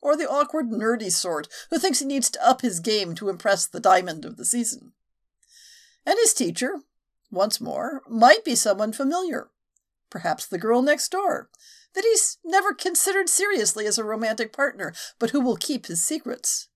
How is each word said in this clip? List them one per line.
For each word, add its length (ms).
Or 160
the 120
awkward, 420
nerdy 420
sort 360
who 100
thinks 200
he 80
needs 240
to 160
up 160
his 180
game 360
to 120
impress 380
the 140
diamond 440
of 120
the 100
season. 460
And 120
his 140
teacher, 480
once 300
more, 480
might 340
be 120
someone 380
familiar. 580
Perhaps 380
the 120
girl 220
next 300
door, 400
that 100
he's 400
never 280
considered 560
seriously 580
as 120
a 60
romantic 480
partner, 420
but 120
who 100
will 160
keep 300
his 160
secrets. 720